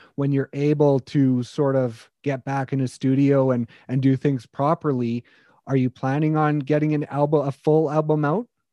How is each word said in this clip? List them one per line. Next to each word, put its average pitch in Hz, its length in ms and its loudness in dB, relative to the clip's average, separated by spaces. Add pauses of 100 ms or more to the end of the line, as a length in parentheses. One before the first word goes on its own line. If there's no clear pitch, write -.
(160)
when 139 160 -2
you're 135 200 -2
able 147 460 2
to 131 460 0
sort 135 320 -2
of 123 340 -4 (140)
get 135 200 -6
back 135 280 -6
in 135 80 -2
a 127 80 -2
studio 135 640 2
and, 120 160 -2 (180)
and 131 160 -2
do 135 140 4
things 135 280 -4
properly, 131 800 -2 (460)
are 139 80 0
you 127 120 2
planning 151 480 -2
on 151 220 0
getting 147 360 0
an 147 100 -2
album, 147 420 0
a 139 60 -4
full 156 360 0
album 151 360 0
out 180 240 -2 (240)